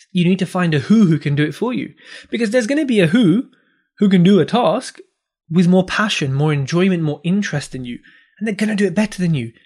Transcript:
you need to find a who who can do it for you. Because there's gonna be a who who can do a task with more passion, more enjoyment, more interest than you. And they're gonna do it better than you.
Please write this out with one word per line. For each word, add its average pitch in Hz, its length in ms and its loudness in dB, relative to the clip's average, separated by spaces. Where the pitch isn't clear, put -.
you 180 120 0
need 185 160 2
to 180 60 -4
find 175 280 -2
a 143 60 0
who 214 260 4
who 156 120 2
can 143 160 -4
do 147 100 0
it 151 100 -6
for 240 180 -6
you. - 220 -8
Because 226 200 -4
there's 226 160 0
gonna 285 180 -2
be 226 160 2
a 170 60 4
who 208 420 2
who - 100 2
can 185 140 4
do 190 180 6
a - 40 2
task 220 540 -2
with 170 180 2
more 185 160 4
passion, 185 480 -4
more 147 200 0
enjoyment, 165 500 0
more 147 220 -4
interest 180 480 -4
than 131 120 -10
you. 120 140 -12
And 214 80 -6
they're 214 80 -2
gonna 214 220 -2
do 202 100 0
it 170 80 -2
better 208 260 -2
than 170 140 0
you. 117 180 -6